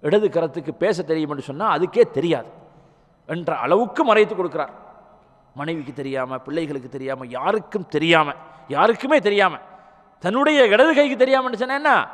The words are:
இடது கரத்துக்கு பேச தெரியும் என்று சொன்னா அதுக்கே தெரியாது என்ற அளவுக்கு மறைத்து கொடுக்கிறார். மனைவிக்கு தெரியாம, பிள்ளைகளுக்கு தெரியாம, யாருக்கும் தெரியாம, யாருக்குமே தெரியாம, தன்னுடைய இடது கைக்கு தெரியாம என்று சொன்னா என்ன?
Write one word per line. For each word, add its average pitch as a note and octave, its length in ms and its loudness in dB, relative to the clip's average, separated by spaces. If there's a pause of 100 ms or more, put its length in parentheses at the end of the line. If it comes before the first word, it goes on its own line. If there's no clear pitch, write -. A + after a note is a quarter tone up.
இடது G3+ 280 0
கரத்துக்கு E3 500 -4
பேச F3+ 240 -2
தெரியும் D#3 280 -2
என்று C#3 120 -8
சொன்னா D#3+ 340 -2
அதுக்கே G3+ 340 2
தெரியாது C#3+ 400 -2 (760)
என்ற E3 300 -4
அளவுக்கு F#3+ 480 0
மறைத்து G#3+ 300 4
கொடுக்கிறார். D#3+ 400 -6 (800)
மனைவிக்கு D3 380 -8
தெரியாம, C3 460 -6
பிள்ளைகளுக்கு C#3 500 -8
தெரியாம, C3 380 -8
யாருக்கும் E3+ 600 -4
தெரியாம, D#3 460 2 (360)
யாருக்குமே A3 500 2
தெரியாம, G3+ 380 0 (600)
தன்னுடைய C4+ 480 2
இடது B3 280 6
கைக்கு C#4 220 2
தெரியாம C4 280 2
என்று B3 140 -6
சொன்னா B3+ 160 -4
என்ன? C#4 400 2